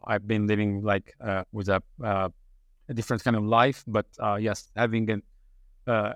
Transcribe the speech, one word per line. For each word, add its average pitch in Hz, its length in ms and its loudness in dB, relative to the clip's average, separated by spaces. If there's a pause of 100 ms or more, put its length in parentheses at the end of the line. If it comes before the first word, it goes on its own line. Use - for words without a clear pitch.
I've 101 200 -2
been 104 220 2
living, 104 340 2
like, 101 380 -2
uh, 98 320 -4
with 101 160 -6
a, 95 160 2 (180)
uh, 98 280 0 (580)
a 139 60 -8
different 117 280 -2
kind 117 140 2
of 107 80 0
life. 117 420 4
But, 107 200 0 (120)
uh, 107 180 0
yes, 104 420 -4
having 110 340 0
a, 107 60 0 (760)
uh, 107 240 0